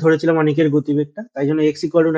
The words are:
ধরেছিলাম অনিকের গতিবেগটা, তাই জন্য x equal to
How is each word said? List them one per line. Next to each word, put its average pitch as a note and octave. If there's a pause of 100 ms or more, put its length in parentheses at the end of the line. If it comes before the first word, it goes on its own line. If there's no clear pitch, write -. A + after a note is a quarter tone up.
ধরেছিলাম D#3+
অনিকের D3+
গতিবেগটা, D3 (120)
তাই C#3
জন্য D#3 (140)
x - (100)
equal E3
to E3